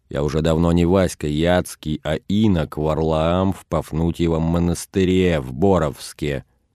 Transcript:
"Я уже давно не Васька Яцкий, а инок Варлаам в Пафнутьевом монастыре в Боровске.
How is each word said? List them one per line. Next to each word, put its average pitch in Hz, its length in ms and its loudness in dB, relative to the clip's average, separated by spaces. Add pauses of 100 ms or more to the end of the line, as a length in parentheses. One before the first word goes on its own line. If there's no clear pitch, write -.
"Я 69 160 -4
уже 76 160 -2
давно 82 320 2
не 85 120 2
Васька 87 440 0
Яцкий, 78 760 -2
а 78 140 -4
инок 98 600 0
Варлаам 80 760 0
в - 140 -16
Пафнутьевом 82 760 -2
монастыре 87 960 2
в 64 140 -8
Боровске. 73 920 0 (300)